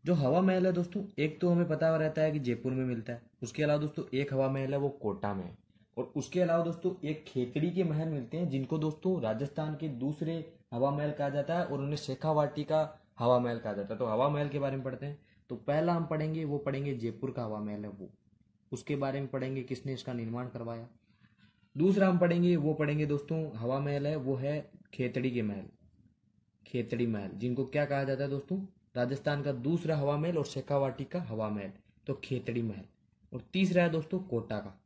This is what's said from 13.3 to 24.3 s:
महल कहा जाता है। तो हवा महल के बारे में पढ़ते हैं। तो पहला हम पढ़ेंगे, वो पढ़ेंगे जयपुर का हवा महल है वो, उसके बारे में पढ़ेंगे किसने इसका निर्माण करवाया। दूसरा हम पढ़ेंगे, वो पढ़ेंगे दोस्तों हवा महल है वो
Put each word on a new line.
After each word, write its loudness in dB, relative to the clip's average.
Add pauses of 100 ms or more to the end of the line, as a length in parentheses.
महल 0
कहा -6
जाता -4
है। -8
तो -2
हवा 2
महल 0
के -4
बारे -2
में -6
पढ़ते -6
हैं। -8 (320)
तो -6
पहला 2
हम 0
पढ़ेंगे, -2
वो -2
पढ़ेंगे -2
जयपुर -4
का -6
हवा -4
महल -6
है -8
वो, -12 (640)
उसके -4
बारे -2
में -4
पढ़ेंगे -2
किसने -6
इसका -6
निर्माण -4
करवाया। -8 (880)
दूसरा 6
हम 6
पढ़ेंगे, 6
वो 2
पढ़ेंगे 2
दोस्तों -2 (160)
हवा -2
महल 0
है 0
वो 0